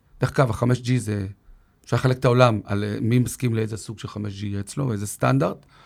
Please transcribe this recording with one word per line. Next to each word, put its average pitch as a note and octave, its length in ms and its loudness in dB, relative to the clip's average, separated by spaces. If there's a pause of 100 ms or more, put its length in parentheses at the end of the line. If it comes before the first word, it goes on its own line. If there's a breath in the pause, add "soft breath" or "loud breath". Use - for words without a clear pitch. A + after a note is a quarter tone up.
(220)
דרך - 180 2
אגב, C3+ 100 4
החמש B2 320 0
ג'י B2 180 0
זה... G#2 260 -4 (600)
אפשר - 100 0
לחלק B2+ 220 2
את C3 80 0
העולם B2 400 6
על, G2+ 180 -2
אה, G#2 180 -4
מי A#2+ 180 2
מסכים A#2+ 340 -2
לאיזה A2 240 -2
סוג G#2 220 -14
של - 80 -10
חמש G#2 320 -8
ג'י G#2 80 -6
יהיה G2+ 120 -4
אצלו, C3+ 300 -6
ואיזה G#2 180 -4
סטנדרט, C3 580 0 (200 soft breath)